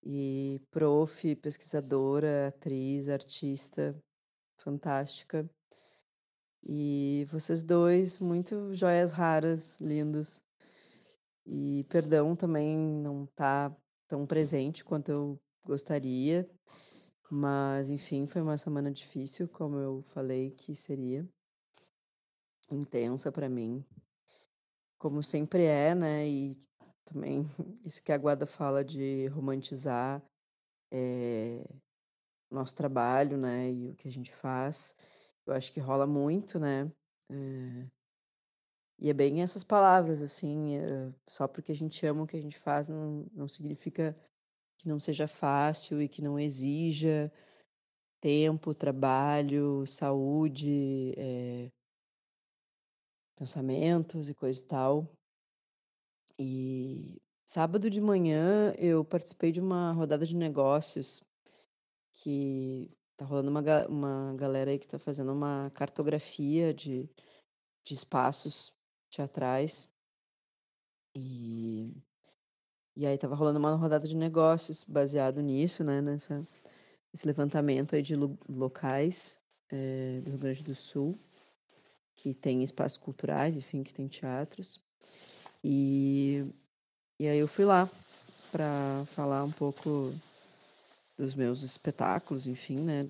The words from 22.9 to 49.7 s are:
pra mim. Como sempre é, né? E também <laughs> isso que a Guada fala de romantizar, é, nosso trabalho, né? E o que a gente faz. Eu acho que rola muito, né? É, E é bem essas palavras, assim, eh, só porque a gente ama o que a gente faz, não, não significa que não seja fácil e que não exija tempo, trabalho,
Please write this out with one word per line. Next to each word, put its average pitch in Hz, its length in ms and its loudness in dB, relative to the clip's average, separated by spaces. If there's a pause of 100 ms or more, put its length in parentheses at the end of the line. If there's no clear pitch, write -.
pra 139 180 -4
mim. 123 340 -4 (1160)
Como 147 240 -2
sempre 151 420 2
é, 151 300 6
né? 151 320 0
E 139 280 -2 (480)
também 143 420 -4
<laughs> 208 380 -12
isso - 200 -12
que - 80 -2
a 147 60 2
Guada 143 280 0
fala 139 400 -2
de 135 420 -4
romantizar, 135 960 -4 (680)
é, 120 720 -4 (840)
nosso 131 240 -6
trabalho, 135 600 2
né? 127 340 -2
E 123 180 -6
o - 60 -14
que - 120 -16
a 131 40 -10
gente 123 200 -12
faz. 135 640 -6 (520)
Eu 135 60 0
acho 131 180 -4
que - 80 -8
rola 139 260 2
muito, 151 540 0
né? 143 320 0 (400)
É, 131 560 -8 (1120)
E 147 80 2
é 147 40 4
bem 143 280 4
essas 180 220 -2
palavras, 185 580 6
assim, 147 560 -4
eh, 131 360 -6 (140)
só - 200 -4
porque 139 240 -8
a 156 40 -2
gente 156 300 -4
ama 151 180 0
o 156 40 -6
que - 80 -10
a 160 60 -6
gente 147 180 -12
faz, 147 300 -2
não, 151 440 -6
não 143 140 -8
significa 151 680 -4 (640)
que - 120 -10
não 151 100 0
seja 151 280 -2
fácil 147 720 0
e 143 80 0
que 156 120 -10
não 143 180 -2
exija 151 920 0 (880)
tempo, 151 520 4
trabalho, 143 1120 2